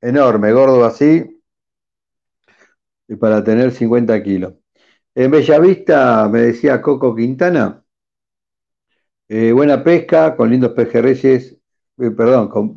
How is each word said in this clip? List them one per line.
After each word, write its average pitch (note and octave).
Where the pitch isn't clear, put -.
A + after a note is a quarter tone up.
Enorme, A#2+
gordo C3
así, D3
y A2
para G#2+
tener A#2+
cincuenta A#2
kilos. F#2
En C3
Bellavista, D3
me A#2
decía A#2+
Coco C3
Quintana, C3
eh, A2+
buena C3+
pesca, E3
con A2+
lindos B2
pejerreyes, B2+
eh, A#2+
perdón, A2+
con G#2+